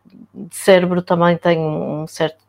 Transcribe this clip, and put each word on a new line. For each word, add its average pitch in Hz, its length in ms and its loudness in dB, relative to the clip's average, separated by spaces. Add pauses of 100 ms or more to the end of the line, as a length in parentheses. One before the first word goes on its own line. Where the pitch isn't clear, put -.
(340)
de - 220 -16
cérebro 180 460 2
também 175 340 2
tem 170 240 0
um 151 480 -6
certo 156 300 -6 (120)